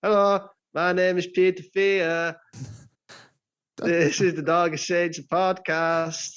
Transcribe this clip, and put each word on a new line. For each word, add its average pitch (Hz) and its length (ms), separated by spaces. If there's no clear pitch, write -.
Hello, 202 440
my 175 180
name 185 240
is 175 80
Peter 185 380
Fear. 170 600
This 165 440
is 180 140
the 151 80
Dog 165 320
of 147 40
Saints 175 400
podcast. 165 1160